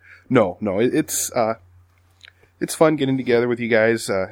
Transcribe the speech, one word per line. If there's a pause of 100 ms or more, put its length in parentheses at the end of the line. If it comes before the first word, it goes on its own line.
(300)
No,
no,
it,
it's,
uh, (1040)
it's
fun
getting
together
with
you
guys,
uh,